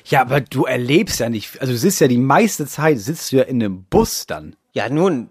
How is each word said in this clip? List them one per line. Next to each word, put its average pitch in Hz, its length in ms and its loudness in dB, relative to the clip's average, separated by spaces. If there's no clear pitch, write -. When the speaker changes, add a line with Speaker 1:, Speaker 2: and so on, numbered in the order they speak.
Speaker 1:
Ja, 143 160 2
aber 127 180 2
du 131 260 -2
erlebst 131 540 0
ja 117 100 -2
nicht, 110 300 -8
also 127 140 -2
du 120 60 -2
sitzt 180 200 0
ja 151 80 4
die 123 100 2
meiste 147 500 2
Zeit, 147 320 0
sitzt 127 320 -8
du 131 60 4
ja 127 60 6
in 123 180 -2
einem 95 240 -4
Bus - 420 0
dann. 78 280 -12
Speaker 2:
Ja, 110 140 -4
nun, 156 420 -2